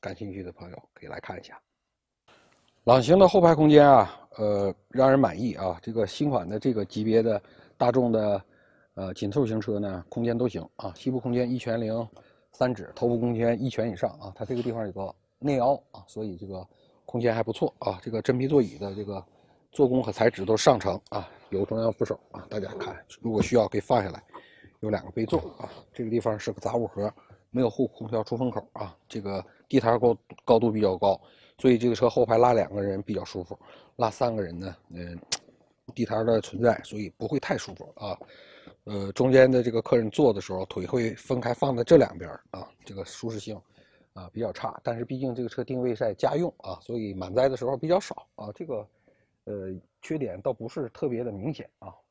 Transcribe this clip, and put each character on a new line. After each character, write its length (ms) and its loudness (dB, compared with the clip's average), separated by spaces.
感 140 -10
兴 180 -10
趣 100 -10
的 100 -12
朋 180 -18
友 120 -18
可 140 -20
以 20 -16
来 120 -12
看 200 -14
一 20 -20
下。 180 -20
朗 180 8
行 160 6
的 80 10
后 140 6
排 120 8
空 160 6
间 160 10
啊， 520 6
呃， 360 0
让 200 4
人 80 6
满 220 2
意 140 -4
啊。 280 -4
这 100 -10
个 140 0
新 240 -2
款 180 -2
的 80 -6
这 160 0
个 120 -2
级 180 -6
别 180 4
的 220 0
大 140 2
众 220 2
的， 320 0
呃， 180 -8
紧 160 -6
凑 160 0
型 160 -2
车 200 -4
呢， 280 -6
空 140 -6
间 160 -2
都 80 0
行 180 -6
啊。 180 -10
膝 160 -6
部 80 -2
空 140 -4
间 180 0
一 80 -2
拳 220 -4
零 280 -4
三 200 0
指， 220 -10
头 140 0
部 100 0
空 160 0
间 260 0
一 80 -2
拳 220 -4
以 60 -8
上 120 -2
啊。 160 -14
它 80 -10
这 100 -6
个 80 -2
地 80 -2
方 160 -6
有 60 -8
个 200 -8
内 180 0
凹 160 4
啊， 160 -20
所 180 -10
以 120 -8
这 100 -14
个 180 -12
空 160 -4
间 140 2
还 80 0
不 100 -2
错 280 -2
啊。 200 -4
这 80 -10
个 140 -4
真 160 2
皮 80 -2
座 160 4
椅 160 -4
的 160 -6
这 100 -8
个 200 -10
做 160 2
工 120 2
和 120 -4
材 180 4
质 140 -8
都 120 2
上 220 6
乘 180 -2
啊， 200 -8
有 140 -2
中 160 -4
央 120 0
扶 120 -2
手 120 -4
啊。 180 -16
大 120 -6
家 80 -8
看， 180 -10
如 120 -4
果 100 2
需 140 0
要 100 6
可 100 -6
以 40 0
放 200 2
下 120 -2
来， 100 -16
有 120 -4
两 140 -2
个 60 -16
杯 160 -4
座 140 0
啊。 100 -12
这 120 -8
个 60 -4
地 100 2
方 180 -2
是 140 -6
个 80 -10
杂 160 -4
物 100 0
盒， 260 -6
没 100 -2
有 80 2
后 200 0
空 180 -12
调 160 -4
出 140 -6
风 120 -2
口 160 -6
啊。 220 -10
这 120 -8
个 240 -6
地 120 4
台 180 4
高， 180 4
高 120 6
度 140 4
比 100 -2
较 160 2
高， 240 2
所 120 6
以 60 6
这 120 2
个 80 2
车 120 2
后 160 2
排 140 4
拉 140 6
两 200 2
个 80 -4
人 220 -4
比 100 -6
较 120 -4
舒 180 -10
服， 160 -14
拉 140 0
三 240 -2
个 80 -4
人 140 -8
呢， 200 -10
嗯， 280 -12
地 100 -2
台 180 -2
的 180 4
存 220 -8
在， 220 2
所 140 -12
以 120 -8
不 160 -8
会 140 -2
太 160 -4
舒 180 -10
服 220 -18
啊。 220 -10
呃， 280 -6
中 200 2
间 180 10
的 120 4
这 80 0
个 120 0
客 140 2
人 140 2
坐 220 4
的 80 -2
时 120 -10
候， 140 -4
腿 200 -8
会 280 -2
分 260 -4
开 120 -2
放 240 -2
在 60 -2
这 140 6
两 200 4
边 140 -12
儿 100 -16
啊， 180 -12
这 100 -16
个 100 -10
舒 240 -12
适 120 -8
性 200 -12
啊 200 -16
比 60 -12
较 140 -4
差。 320 -10
但 120 -2
是 80 -6
毕 140 -8
竟 160 -4
这 80 -6
个 60 -4
车 160 -6
定 160 -4
位 140 0
在 200 -2
家 220 0
用 220 -2
啊， 220 -12
所 160 -10
以 180 -6
满 200 -8
载 140 4
的 80 -2
时 80 -8
候 120 -2
比 120 -6
较 100 4
少 380 -10
啊。 180 -14
这 100 -12
个， 220 -8
呃， 300 -8
缺 140 -6
点 240 -6
倒 120 -2
不 160 -8
是 220 -8
特 180 -6
别 160 -4
的 80 -8
明 200 -6
显 160 -12
啊 120 -16